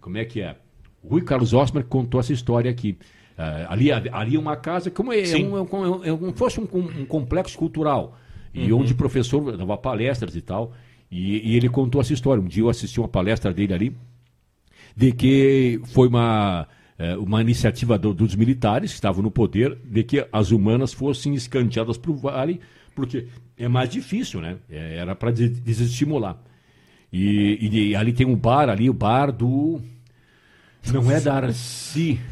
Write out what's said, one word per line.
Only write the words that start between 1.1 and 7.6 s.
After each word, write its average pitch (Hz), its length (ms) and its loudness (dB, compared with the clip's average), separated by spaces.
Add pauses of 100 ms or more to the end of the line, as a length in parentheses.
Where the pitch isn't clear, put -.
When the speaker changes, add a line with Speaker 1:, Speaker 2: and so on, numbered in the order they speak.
Speaker 1:
Carlos 127 300 0
Osterman 135 360 2
contou 127 320 -2
essa 120 120 -2
história 120 380 0
aqui. 110 260 -4 (400)
É, 80 320 -6
ali, 113 220 2
ali 117 460 -2
é - 20 2
uma 151 160 -4
casa, 175 340 -6
como 240 240 -4
é, 220 60 2
é 196 60 0
Speaker 2:
Sim. 170 240 0
Speaker 1:
um, 202 80 -4
é 196 60 -2
um, 190 220 -6
é 175 60 0
um, 185 140 -4
é 160 120 -2
como 175 180 -6
fosse 240 260 -2
um, 214 120 -8
um, 175 280 -4
um 135 40 -6
complexo 156 540 -4
cultural, 151 580 -2 (380)